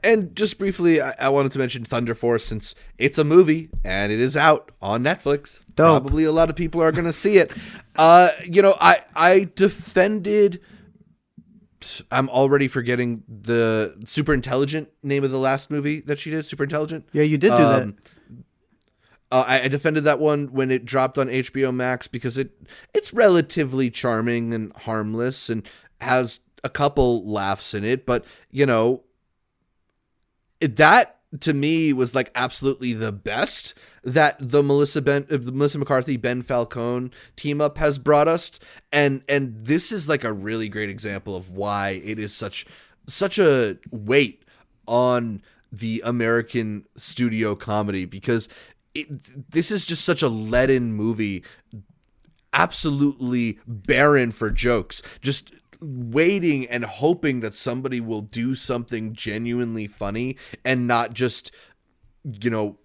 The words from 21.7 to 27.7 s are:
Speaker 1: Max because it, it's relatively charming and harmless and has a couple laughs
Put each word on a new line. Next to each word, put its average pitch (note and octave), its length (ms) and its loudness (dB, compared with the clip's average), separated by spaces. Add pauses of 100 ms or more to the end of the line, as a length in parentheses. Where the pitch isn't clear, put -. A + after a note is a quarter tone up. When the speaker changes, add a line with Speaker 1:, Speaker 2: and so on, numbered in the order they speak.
Speaker 1:
Max B2+ 340 -4
because B2 300 -8
it, C3+ 140 -4 (420)
it's - 220 -2
relatively D#3+ 760 2
charming A#2 640 -2
and A2 220 -8
harmless A2+ 720 -6
and A2 180 -6 (360)
has B2+ 380 0 (220)
a - 60 -6
couple B2+ 580 0
laughs G2 460 -4